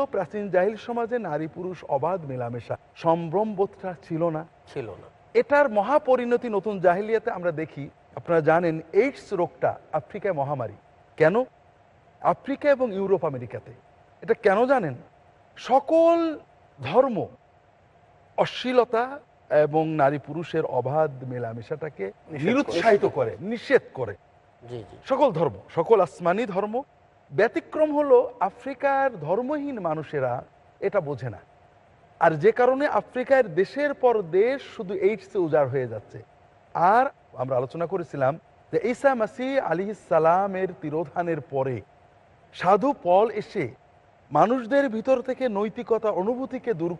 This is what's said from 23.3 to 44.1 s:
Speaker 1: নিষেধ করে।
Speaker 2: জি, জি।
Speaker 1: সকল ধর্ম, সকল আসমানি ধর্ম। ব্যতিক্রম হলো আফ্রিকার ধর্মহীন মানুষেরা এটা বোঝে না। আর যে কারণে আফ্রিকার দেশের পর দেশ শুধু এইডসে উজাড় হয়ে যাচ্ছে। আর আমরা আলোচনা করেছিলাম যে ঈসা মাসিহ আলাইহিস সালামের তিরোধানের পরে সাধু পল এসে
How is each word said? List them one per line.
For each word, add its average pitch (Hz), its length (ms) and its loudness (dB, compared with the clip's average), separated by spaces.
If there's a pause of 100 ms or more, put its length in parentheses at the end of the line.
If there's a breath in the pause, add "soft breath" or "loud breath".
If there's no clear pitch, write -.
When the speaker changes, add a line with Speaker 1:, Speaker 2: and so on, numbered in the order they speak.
Speaker 1:
নিষেধ 240 320 2 (140)
করে। 120 160 -6 (500)
Speaker 2:
জি, 120 160 -14 (100)
জি। - 60 -20 (140)
Speaker 1:
সকল 269 200 4 (100)
ধর্ম, 143 160 0 (220)
সকল 240 280 4
আসমানি 180 380 -2 (120)
ধর্ম। 208 200 -2 (560)
ব্যতিক্রম 302 640 0
হলো 285 200 6 (320)
আফ্রিকার 269 560 -2 (200)
ধর্মহীন 254 520 -4 (100)
মানুষেরা 147 460 -4 (540)
এটা 196 220 0
বোঝে 123 260 -8
না। - 60 -20 (800)
আর 165 100 6 (120)
যে 214 160 6
কারণে 262 260 2 (140)
আফ্রিকার 254 440 2 (160)
দেশের 277 320 -2 (100)
পর 240 140 4 (220)
দেশ 247 200 2 (180)
শুধু 202 180 -8 (140)
এইডসে 214 380 -2
উজাড় 147 280 2
হয়ে 127 180 -2
যাচ্ছে। 113 280 -14 (760)
আর 247 120 4 (360)
আমরা 127 180 -2
আলোচনা 160 340 -4
করেছিলাম 147 400 -2 (400)
যে 160 40 0 (140)
ঈসা 269 280 2
মাসিহ 247 320 -4 (180)
আলাইহিস 190 300 -4 (120)
সালামের 185 580 2 (120)
তিরোধানের 165 580 -4 (120)
পরে 131 240 -2 (800)
সাধু 196 340 2 (160)
পল 185 220 4 (140)
এসে 175 240 -6 (680)